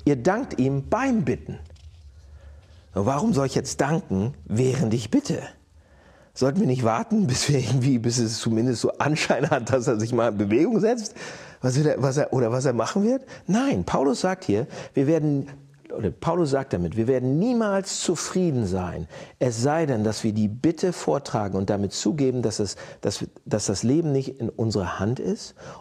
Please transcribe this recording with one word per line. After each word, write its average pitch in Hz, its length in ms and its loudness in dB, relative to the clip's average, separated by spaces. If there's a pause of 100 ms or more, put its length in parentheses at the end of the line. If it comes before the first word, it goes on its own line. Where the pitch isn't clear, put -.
ihr 143 180 2
dankt 190 380 0
ihm 139 280 0
beim 233 360 2
Bitten. 120 340 -4 (1400)
Warum 135 400 0
soll 135 140 2
ich - 80 -2
jetzt - 260 -2
danken, 139 540 0 (100)
während 127 480 0
ich 117 160 -2
bitte? - 320 0 (920)
Sollten 139 260 2
wir 214 80 4
nicht 127 160 0
warten, 190 440 2
bis - 220 0
wir 147 100 4
irgendwie, 127 380 2
bis 117 220 0
es 113 200 0
zumindest 113 420 0
so 113 160 2
Anschein 147 520 0
hat, 120 220 0
dass 127 160 2
er 123 120 2
sich 110 140 -2
mal 117 200 2
in 101 40 -6
Bewegung 143 440 2
setzt, 226 340 0 (460)
was 127 160 0
er, 151 240 2
was 135 160 2
er, - 160 0
oder 117 180 2
was 127 140 0
er 131 80 2
machen 117 300 0
wird? 254 200 2 (240)
Nein, 214 380 0
Paulus 254 340 0
sagt 185 240 -2
hier, 104 240 0 (260)
wir 139 140 2
werden, 147 400 2 (500)
oder 101 140 -2
Paulus 170 380 0
sagt 135 240 -2
damit, 87 240 -2
wir 113 100 0
werden 131 320 2
niemals 208 640 0
zufrieden 160 680 0
sein, 87 400 -4 (320)
es 117 220 0
sei 151 240 2
denn, 120 180 2
dass 107 220 0
wir 110 80 0
die 107 160 2
Bitte 160 420 0
vortragen 139 680 -2
und 190 120 0
damit 107 240 0
zugeben, 135 480 0
dass 110 180 0
es, 104 160 -2 (240)
dass, - 260 -4 (200)
dass 107 200 -2
das 98 180 -2
Leben 147 280 2
nicht 135 280 -2
in 117 100 -4
unserer 104 500 -2
Hand 113 220 -2
ist - 340 -6 (260)